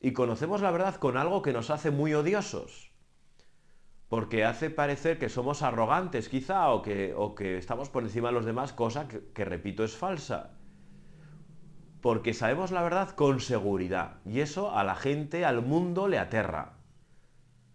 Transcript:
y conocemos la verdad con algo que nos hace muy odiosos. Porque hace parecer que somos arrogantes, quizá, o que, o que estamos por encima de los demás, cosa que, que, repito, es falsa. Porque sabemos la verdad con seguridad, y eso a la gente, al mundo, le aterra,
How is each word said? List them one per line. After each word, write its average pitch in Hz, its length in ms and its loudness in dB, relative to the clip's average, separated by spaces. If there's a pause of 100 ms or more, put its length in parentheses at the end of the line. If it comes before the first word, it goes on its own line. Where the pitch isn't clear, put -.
y 131 100 2
conocemos 127 480 0
la 196 100 4
verdad 180 260 2
con 131 200 2
algo 175 240 2
que 143 140 0
nos 117 160 -2
hace 151 200 2
muy 147 220 2
odiosos. 151 800 0 (1160)
Porque 110 360 2
hace 117 240 0
parecer 151 500 0
que 113 120 -2
somos 127 320 -2
arrogantes, 123 640 2
quizá, 143 420 2
o 110 120 4
que, 98 340 -2
o 104 180 -2
que 92 220 -2
estamos 127 320 -4
por 131 140 -2
encima 117 260 0
de 123 60 2
los 117 100 2
demás, 123 300 -2
cosa 123 340 0
que, 113 140 -10 (100)
que, 104 140 -2
repito, 87 360 -2
es 110 140 -2
falsa. 156 600 -4 (1400)
Porque 113 320 2
sabemos 139 380 0
la 180 120 2
verdad 180 280 2
con 139 300 4
seguridad, 95 840 0
y 110 160 -2
eso 190 300 -2
a 101 140 2
la 95 100 0
gente, 147 500 -2
al 127 180 4
mundo, 175 460 2
le 165 100 4
aterra, 92 600 -2 (960)